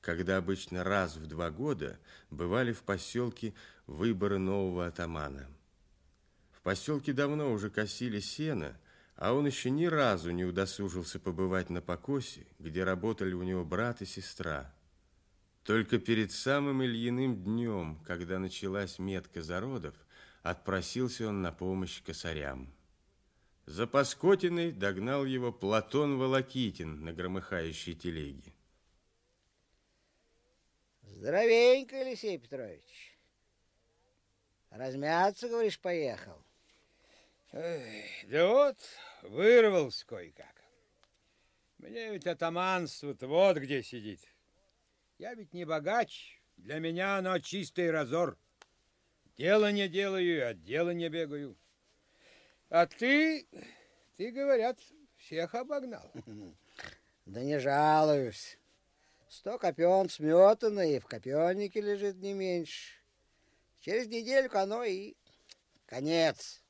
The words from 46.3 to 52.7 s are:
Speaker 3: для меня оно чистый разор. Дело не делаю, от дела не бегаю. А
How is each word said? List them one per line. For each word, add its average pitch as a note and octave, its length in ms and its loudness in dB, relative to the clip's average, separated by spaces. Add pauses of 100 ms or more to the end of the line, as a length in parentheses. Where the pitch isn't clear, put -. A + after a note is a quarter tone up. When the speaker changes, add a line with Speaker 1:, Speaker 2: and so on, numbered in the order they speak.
Speaker 3:
для D#3 200 -10
меня F3 400 0
оно F#3 220 0
чистый F3+ 500 -2
разор. D#3 480 0 (1000)
Дело G#3 340 4
не G3+ 160 2
делаю, F3 640 0
от E2+ 120 -12
дела D#3 280 0
не E3+ 180 -2
бегаю. D3 480 -8 (1120)
А E3+ 180 6